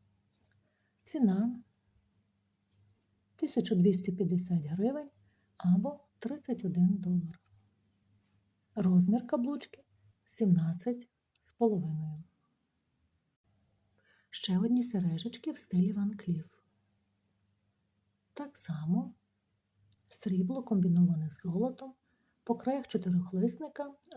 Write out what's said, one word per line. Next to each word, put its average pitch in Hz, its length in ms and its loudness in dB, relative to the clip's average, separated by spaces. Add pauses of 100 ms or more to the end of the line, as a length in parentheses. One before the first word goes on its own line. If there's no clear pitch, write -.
(1040)
Ціна — 233 580 0 (1700)
тисяча 240 380 -2
двісті 185 380 4
п'ятдесят 175 520 -2
гривень 226 460 -4 (460)
або 214 440 2 (180)
тридцять 262 460 -6
один 180 240 4
долар. 175 520 -2 (1300)
Розмір 185 520 4
каблучки — 277 580 -4 (440)
сімнадцять 180 800 0 (340)
з - 100 -20
половиною. 156 680 -2 (2000)
Ще - 280 0
одні 233 240 2
сережечки 185 680 -2
в - 60 -14
стилі 190 340 0
Ван 202 240 -2
Кліф. 160 300 -4 (1900)
Так 285 220 -10
само 170 580 -2 (960)
срібло, 190 520 -2
комбіноване 175 680 2
з - 120 -18
золотом, 247 520 -4 (500)
по 233 100 0
краях 262 340 -4
чотирьохлисника 226 1080 -2 (220)